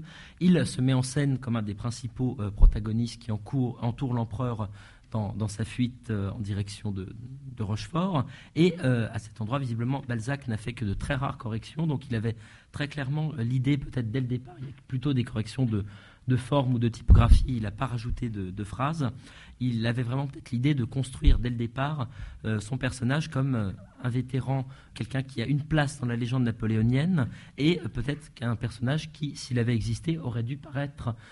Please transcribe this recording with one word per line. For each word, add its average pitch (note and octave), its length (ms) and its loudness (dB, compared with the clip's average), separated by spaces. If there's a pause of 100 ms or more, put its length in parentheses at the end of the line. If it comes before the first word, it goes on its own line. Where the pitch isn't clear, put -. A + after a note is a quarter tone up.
(400)
il E3+ 260 6
se - 140 -4
met C3 120 4
en B2+ 100 4
scène C#3 360 2
comme A#2 180 -2
un A2 60 0
des G#2 120 -4
principaux, A#2+ 640 -4
euh, G#2 100 -2
protagonistes A2 720 6
qui - 80 -8
encourt-, A#2 520 -2
entoure A#2+ 320 -2
l'empereur A#2 540 -2 (420)
dans, A2 220 -2
dans G#2 160 -2
sa - 160 -4
fuite, - 460 -4
euh, G2 220 -2
en - 80 -6
direction G2+ 520 -4
de, F#2+ 240 -8 (400)
de A2+ 60 -6
Rochefort. D3 640 -2 (280)
Et, E3 200 6 (100)
euh, A#2+ 280 2
à G#2+ 60 -4
cet - 220 -12
endroit, A2 180 -2
visiblement, B2+ 480 -2
Balzac B2 420 -4
n'a A2+ 100 -2
fait A#2+ 160 -6
que - 100 -6
de G2 80 0
très - 220 -2
rares C3+ 240 -2
corrections, A2+ 480 -4
donc C#3 240 -2
il A#2 40 -2
avait A2+ 220 0 (340)
très C#3+ 180 -4
clairement, D3 500 -2
euh, A2+ 40 -2
l'idée, C3 360 2
peut-être B2 320 -4
dès C3 100 -2
le B2+ 60 -2
départ, B2 320 -6
il C3 80 -10
y - 20 -10
a C3 40 -14 (160)
plutôt C3+ 260 0
des B2 100 2
corrections A2+ 400 -2
de, G#2+ 220 0 (400)
de B2+ 100 4
forme B2+ 380 2
ou A#2 40 2
de A#2+ 100 4
typographie, - 600 10
il A#2+ 140 -2
n'a G2+ 80 -2
pas B2+ 160 -4
rajouté A#2+ 420 -4
de, G2 220 -4
de G2+ 140 -6
phrases. C#3 460 -2 (500)
Il A#2 260 0
avait A#2+ 160 0
vraiment C3+ 240 -2
peut-être - 240 -10
l'idée C3 240 4
de C3+ 100 0
construire C3 540 4
dès A2 100 0
le B2 80 -2
départ, C3 540 -2 (340)
euh, A2 160 0
son B2+ 160 -6
personnage C3 520 0
comme, C3+ 260 0
euh, G2+ 180 0 (320)
un B2 60 0
vétéran, C3 580 -2 (260)
quelqu'un - 280 -4
qui - 200 -6
a - 40 -2
une C#3+ 180 2
place D3 340 2
dans B2 80 -2
la A#2+ 80 0
légende B2 300 2
napoléonienne, A#2 840 2 (280)
et, D#3+ 240 4
euh, - 80 -6
peut-être C#3 460 -6
qu'un A#2+ 200 -2
personnage B2 560 -2
qui, D3 240 -8
s'il - 240 -4
avait A#2+ 160 2
existé, A#2 440 -2
aurait A#2+ 240 -4
dû C3+ 160 -6
paraître C#3 580 -6 (160)